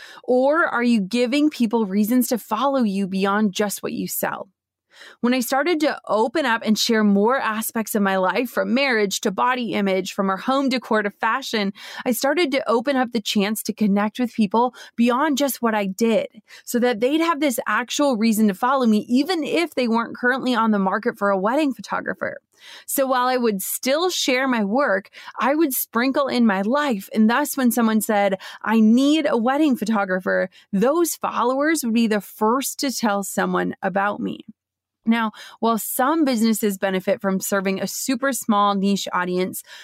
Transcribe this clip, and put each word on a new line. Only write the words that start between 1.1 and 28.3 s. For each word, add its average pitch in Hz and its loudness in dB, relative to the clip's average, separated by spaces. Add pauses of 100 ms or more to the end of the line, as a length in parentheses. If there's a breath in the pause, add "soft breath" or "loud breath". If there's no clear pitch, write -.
people 226 0
reasons 214 2
to 233 -2
follow 262 -2
you 196 0
beyond 196 0
just - -4
what - -8
you 180 -6
sell? - -8 (720 loud breath)
When 240 2
I 262 0
started 294 0
to 269 0
open 247 0
up 226 0
and 214 2
share 220 2
more 208 4
aspects 220 -4
of 208 0
my 190 2
life, 190 0
from 196 -2
marriage 233 0
to 226 0
body 240 -2
image, 196 0
from 196 -2
our 190 -2
home 269 0
decor 220 -2
to 202 -4
fashion, 220 -4 (320 loud breath)
I 254 0
started 285 0
to - -2
open 240 0
up 247 -2
the 233 -2
chance 208 -2
to 214 -6
connect 208 0
with 247 -4
people 226 0 (220 loud breath)
beyond 247 0
just 277 -2
what 220 0
I 208 -2
did, 226 0 (360 loud breath)
so - -4
that 240 0
they'd 277 2
have 330 0
this 277 0
actual 247 0
reason 220 2
to 196 0
follow 254 2
me, 214 4
even 294 0
if 302 -2
they 254 0
weren't 226 -2
currently 247 -2
on 220 2
the 202 2
market 208 -2
for 202 0
a 196 2
wedding 254 0
photographer. - -8 (480 loud breath)
So 269 0
while 254 0
I 254 2
would 220 0
still 320 -2
share 269 0
my 233 2
work, 202 0 (300 loud breath)
I 254 2
would 302 2
sprinkle 269 -2
in 240 2
my 196 2
life. 247 -2
And 214 4
thus, 277 0
when 254 2
someone 220 2
said, 202 2 (240 loud breath)